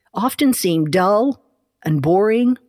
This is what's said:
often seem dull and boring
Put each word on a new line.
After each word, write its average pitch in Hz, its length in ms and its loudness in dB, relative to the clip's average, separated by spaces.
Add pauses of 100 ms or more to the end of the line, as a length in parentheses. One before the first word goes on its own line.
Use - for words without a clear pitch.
(140)
often 262 400 -2
seem 165 320 -2
dull 202 580 0 (420)
and 156 160 -2
boring 220 560 0 (120)